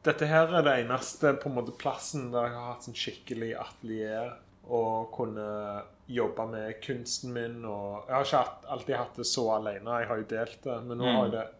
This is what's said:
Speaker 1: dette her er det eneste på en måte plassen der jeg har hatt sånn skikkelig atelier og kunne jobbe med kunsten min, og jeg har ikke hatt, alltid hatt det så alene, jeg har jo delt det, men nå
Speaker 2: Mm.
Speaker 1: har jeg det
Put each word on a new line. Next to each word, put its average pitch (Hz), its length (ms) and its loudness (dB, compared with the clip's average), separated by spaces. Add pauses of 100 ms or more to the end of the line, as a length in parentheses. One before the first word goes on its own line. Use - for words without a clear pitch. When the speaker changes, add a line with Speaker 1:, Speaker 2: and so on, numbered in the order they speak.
Speaker 1:
dette 147 260 2
her 160 240 8
er 170 140 6
det 143 100 8
eneste 127 600 2
på 143 120 -4
en 135 60 -4
måte 120 180 -2
plassen - 560 -4
der 120 160 0
jeg 120 80 -2
har 120 140 -8
hatt 120 180 -10
sånn 117 140 -10
skikkelig 113 560 -6
atelier 110 800 -6 (280)
og 113 500 0
kunne 107 340 -4 (580)
jobbe 117 420 0
med 110 340 -6
kunsten 123 520 -4
min, 117 300 -4
og 101 400 -6
jeg - 100 -4
har 135 140 4
ikke 139 160 6
hatt, - 260 -4
alltid 135 280 -2
hatt 120 200 -4
det 120 100 -6
så - 240 2
alene, 107 500 0
jeg 113 100 -2
har 113 80 2
jo 107 100 -4
delt 113 320 -4
det, 127 200 -4
men 120 180 -6
nå 123 80 2
Speaker 2:
Mm. 123 80 4
Speaker 1:
har - 100 6
jeg 101 80 0
det 113 140 -2 (140)